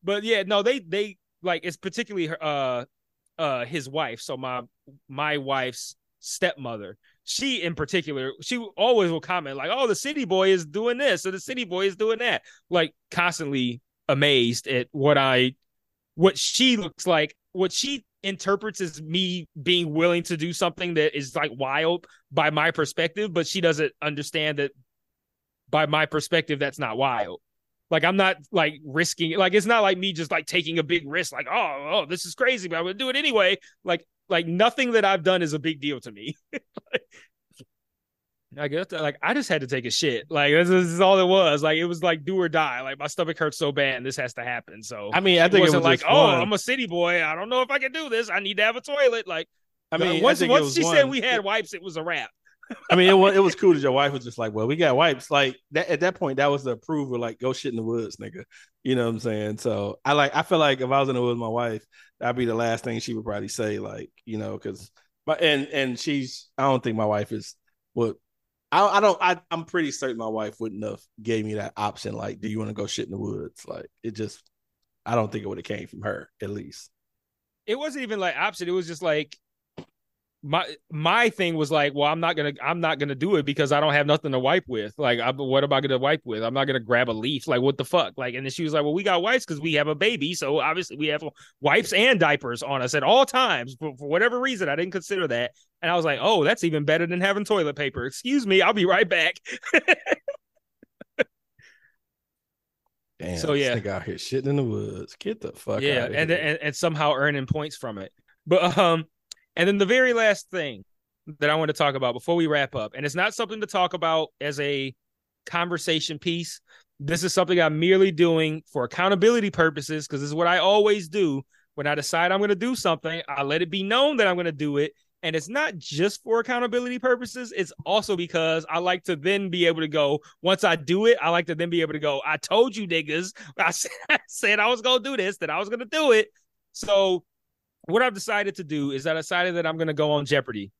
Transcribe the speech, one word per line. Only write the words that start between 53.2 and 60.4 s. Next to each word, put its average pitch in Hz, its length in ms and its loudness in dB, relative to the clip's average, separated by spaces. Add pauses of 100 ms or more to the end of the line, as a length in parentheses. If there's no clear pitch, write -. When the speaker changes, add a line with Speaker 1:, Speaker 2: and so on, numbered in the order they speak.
Speaker 2:
it 196 40 6
was 196 160 6
cool 185 180 6
that 147 80 2
your 139 100 2
wife 139 220 2
was 127 100 -6
just 120 140 -14
like, 110 160 -4
"Well, 107 140 0
we 139 80 2
got 156 200 4
wipes." 143 360 2
Like, 139 260 2 (140)
that, 165 180 -2
at 151 120 0
that 185 120 2
point, 139 240 -4
that 143 140 4
was 139 120 -2
the 131 80 -4
approval. 131 480 -4
Like, 113 200 -6
"Go 131 140 -2
shit 131 180 -6
in 117 40 -6
the 113 80 -4
woods, 113 340 -4
nigga." 107 260 -14 (400)
You 131 100 0
know 123 120 2
what 117 80 0
I'm 110 60 -4
saying? 107 380 -4
So 101 480 -4
I, 139 80 4
like, 143 220 4
I 151 80 2